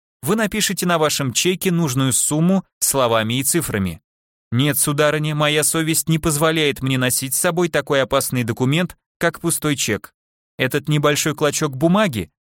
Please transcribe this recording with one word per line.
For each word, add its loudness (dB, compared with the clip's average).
вы 0
напишите -2
на 2
вашем 0
чеке 0
нужную 0
сумму 2
словами 0
и -2
цифрами. -2
Нет, 0
сударыня, 0
моя 2
совесть 0
не 2
позволяет 0
мне 0
носить -2
с -2
собой 0
такой 0
опасный 0
документ, 0
как -2
пустой -2
чек. -4
Этот -2
небольшой 2
клочок -2
бумаги 0